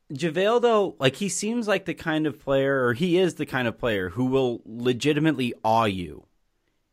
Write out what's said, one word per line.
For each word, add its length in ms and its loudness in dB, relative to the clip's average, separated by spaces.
JaVale, 500 0
though, 360 2
like, 180 2
he 120 -2
seems 400 -4
like 160 0
the 100 -6
kind 320 -2
of 140 -4
player, 460 2
or 80 2
he 240 2
is 160 2
the 120 -6
kind 220 -2
of 100 -6
player 300 0
who 180 -2
will 380 0
legitimately 880 0
awe 220 4
you 400 -4